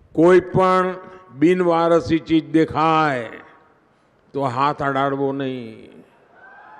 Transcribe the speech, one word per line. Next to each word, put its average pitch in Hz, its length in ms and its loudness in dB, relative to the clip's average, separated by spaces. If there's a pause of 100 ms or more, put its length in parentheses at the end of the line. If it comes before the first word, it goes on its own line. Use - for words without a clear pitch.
(140)
કોઈ 180 260 6
પણ 185 460 0 (520)
બિનવારસી 170 840 2
ચીજ 156 320 0
દેખાય 151 760 0 (1040)
તો 143 60 -6 (140)
હાથ 143 280 -2
અડાડવો 139 500 -2
નહીં, 127 720 -12 (760)